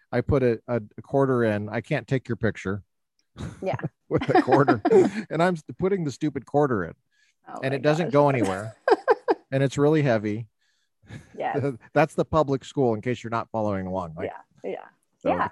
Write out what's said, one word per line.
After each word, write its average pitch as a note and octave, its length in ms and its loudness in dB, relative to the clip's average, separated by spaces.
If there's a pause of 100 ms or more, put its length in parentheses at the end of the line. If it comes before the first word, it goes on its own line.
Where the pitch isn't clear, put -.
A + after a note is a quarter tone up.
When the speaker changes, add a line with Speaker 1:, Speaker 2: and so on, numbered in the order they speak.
(140)
Speaker 1:
I B2 60 2
put C3+ 220 2
a, A#2 260 2
a A#2+ 120 -2 (220)
quarter C3+ 420 2
in. G#2 240 0
I G#2+ 120 -6
can't - 280 -4
take C3 200 -2
your A#2 80 -4
picture G2+ 460 -4 (800)
Speaker 2:
Yeah. F#3+ 140 -4 (160)
Speaker 1:
<laughs> - 160 -20
with - 200 -2
a - 140 6
quarter. C#3+ 480 4
Speaker 2:
<laughs> A#3 400 4
Speaker 1:
And D3 120 -2
I'm F3+ 120 2
s-, D#3 80 -8 (160)
putting F#3+ 260 -2
the C#3+ 60 -4
stupid C#3+ 340 -6
quarter B2+ 400 0
in. D#2+ 100 -10 (540)
Speaker 2:
Oh - 140 -14
Speaker 1:
And C3 100 -2
Speaker 2:
my C#3 40 -2
Speaker 1:
it B2+ 60 -8
doesn't D#3 240 2
Speaker 2:
gosh. A2+ 60 -6
Speaker 1:
go C#3+ 160 6
anywhere. G#2+ 520 0
Speaker 2:
<laughs> - 40 -20 (640)
Speaker 1:
And C3+ 120 0
it's C3+ 160 -2
really D3+ 240 4
heavy. A2 440 0 (880)
Speaker 2:
Yes. - 300 -4 (140)
Speaker 1:
<laughs> - 160 -14
That's D3+ 200 2
the E3 120 0
public C#3 400 0
school, B2+ 260 0
in G#2+ 80 -4
case A#2+ 240 -6
you're A2+ 60 -12
not A2+ 200 -4
following G#2 360 -4
along. F#2 280 -6
Like, F#2 160 -8 (320)
Speaker 2:
Yeah, - 80 -8
yeah. - 140 -10 (360)
Speaker 1:
so - 100 0
Speaker 2:
Yeah. D4+ 220 -2